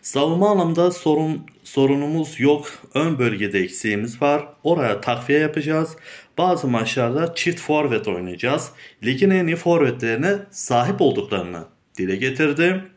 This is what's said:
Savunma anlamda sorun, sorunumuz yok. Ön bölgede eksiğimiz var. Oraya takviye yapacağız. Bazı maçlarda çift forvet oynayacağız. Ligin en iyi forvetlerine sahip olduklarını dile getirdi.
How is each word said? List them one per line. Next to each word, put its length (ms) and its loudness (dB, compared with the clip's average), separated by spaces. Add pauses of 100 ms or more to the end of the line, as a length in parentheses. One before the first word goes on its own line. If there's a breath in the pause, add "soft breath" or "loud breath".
Savunma 480 2
anlamda 400 4
sorun, 560 0 (180)
sorunumuz 760 0
yok. 320 2 (220)
Ön 240 0
bölgede 420 0
eksiğimiz 600 -4
var. 240 2 (160)
Oraya 380 0
takviye 380 0
yapacağız. 580 -2 (420 loud breath)
Bazı 300 2
maçlarda 680 0
çift 260 -2
forvet 480 0
oynayacağız. 600 -4 (340 loud breath)
Ligin 260 2
en 160 2
iyi 100 0
forvetlerine 800 0 (140)
sahip 500 0
olduklarını 640 0 (340)
dile 180 -2
getirdi. 680 0 (120)